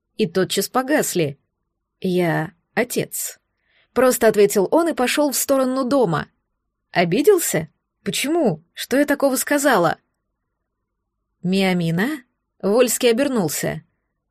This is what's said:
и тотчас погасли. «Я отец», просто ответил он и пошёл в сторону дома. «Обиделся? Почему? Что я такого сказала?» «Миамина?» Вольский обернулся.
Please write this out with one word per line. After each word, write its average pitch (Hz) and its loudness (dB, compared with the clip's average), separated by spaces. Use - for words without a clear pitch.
и 214 0
тотчас 190 -2
погасли. 240 -2
«Я 170 -2
отец», - -6
просто 247 2
ответил 202 4
он 330 2
и 294 -4
пошёл 277 0
в - -4
сторону 262 0
дома. 233 0
«Обиделся? 185 2
Почему? 262 -2
Что - -4
я 285 2
такого 277 0
сказала?» 269 0
«Миамина?» 185 -2
Вольский 247 2
обернулся. 214 -2